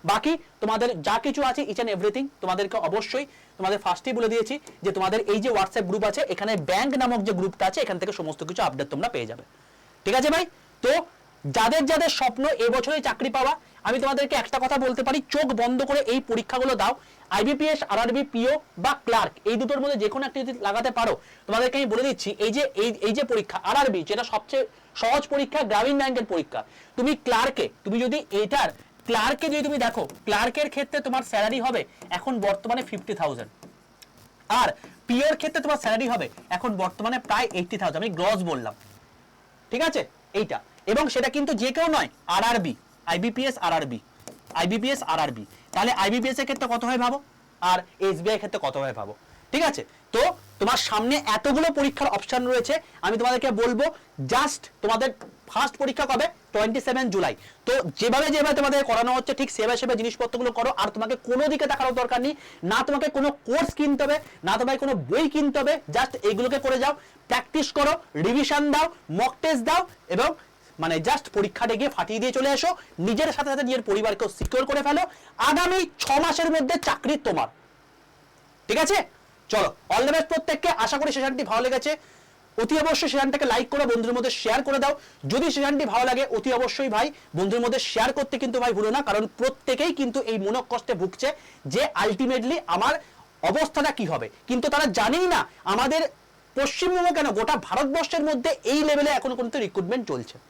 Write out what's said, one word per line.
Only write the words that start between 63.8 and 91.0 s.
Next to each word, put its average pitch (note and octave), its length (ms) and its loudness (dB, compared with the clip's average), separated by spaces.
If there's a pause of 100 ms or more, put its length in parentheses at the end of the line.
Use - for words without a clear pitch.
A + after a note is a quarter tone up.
হবে, D4 120 2 (300)
না F#3+ 140 2
তোমাকে C4 220 0
কোনো C#4 100 0 (160)
বই B3+ 160 2 (100)
কিনতে D4 260 2
হবে, C#4+ 120 2 (220)
just B3+ 180 2 (160)
এইগুলোকে B3 360 0
করে C4 180 2
যাও, D4 100 2 (360)
প্র্যাকটিস C4 380 0 (100)
করো, C#4+ 160 4 (320)
রিভিশন C#4+ 380 2 (100)
দাও, D4+ 120 4 (340)
মক B3+ 140 2 (100)
টেস্ট D4+ 260 2
দাও, E4+ 120 4 (340)
এবং B3+ 140 2 (520)
মানে E3 140 0 (120)
just - 180 2 (100)
পরীক্ষাটা A3 440 0
গিয়ে C#4 160 2
ফাটিয়ে G#3+ 260 -2
দিয়ে B3 160 0
চলে C4 200 2
এসো। E4 120 2 (380)
নিজের B3 280 2
সাথে C#4 160 -2
সাথে C#4 160 0
নিজের B3 220 0
পরিবারকেও G#3+ 480 0
সিকিউর - 320 0
করে C#4 180 2
ফেলো। D4 160 4 (460)
আগামী F4+ 300 4 (220)
ছ - 40 -4 (180)
মাসের E4 320 2
মধ্যে C4 200 2 (120)
চাকরি - 280 0 (120)
তোমার। C#3+ 220 0 (1200)
ঠিক C4 180 0
আছে, G4 120 2 (560)
চলো, F#3+ 160 2 (240)
all A3+ 140 4
the D4 80 4
best D#4+ 160 2
প্রত্যেককে। D#4+ 380 0 (140)
আশা - 160 0
করি D4+ 160 2
সেশনটি C4+ 360 -2
ভালো A3+ 160 2
লেগেছে। C4 240 0 (720)
অতি A#3 220 2
অবশ্যই D#4+ 300 2
সেশনটাকে C4+ 400 2
লাইক B3 200 0
করো, C#4+ 180 2
বন্ধুদের A#3 260 0
মধ্যে A#3 140 0 (100)
শেয়ার A3 260 2
করে C#4 160 0
দাও। C#4+ 100 2 (380)
যদি C4+ 240 2
সেশনটি C#4+ 380 0
ভালো A#3+ 160 4
লাগে, B3+ 140 2 (140)
অতি C4 120 -2 (100)
অবশ্যই B3+ 360 -2
ভাই A#3 120 2 (300)
বন্ধুদের G3 280 0
মধ্যে A#3+ 140 0 (100)
শেয়ার A3+ 280 2
করতে C#4 260 -2
কিন্তু B3 200 -2
ভাই A#3+ 140 2
ভুলো G#3+ 180 0
না, C#4 120 2
কারণ G#3+ 160 0 (160)
প্রত্যেকেই C4 600 0
কিন্তু C4 200 -2 (120)
এই A3 140 -2
মনকষ্টে A#3+ 560 -4